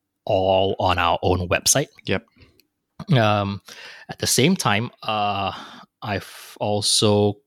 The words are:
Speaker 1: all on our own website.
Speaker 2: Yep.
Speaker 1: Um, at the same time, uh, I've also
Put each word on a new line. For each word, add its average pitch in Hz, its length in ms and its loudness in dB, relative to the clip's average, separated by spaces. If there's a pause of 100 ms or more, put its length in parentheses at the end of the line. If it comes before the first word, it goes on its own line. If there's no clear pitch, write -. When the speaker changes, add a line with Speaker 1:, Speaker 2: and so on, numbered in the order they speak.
(260)
Speaker 1:
all 95 540 2
on 92 180 2
our 87 240 0
own 90 280 0
website. 135 400 0 (160)
Speaker 2:
Yep. 95 200 -4 (880)
Speaker 1:
Um, 104 500 0 (480)
at - 100 -14
the - 80 -2
same 160 280 2
time, 110 340 -2 (140)
uh, 101 480 -4 (500)
I've - 580 -10
also 104 880 2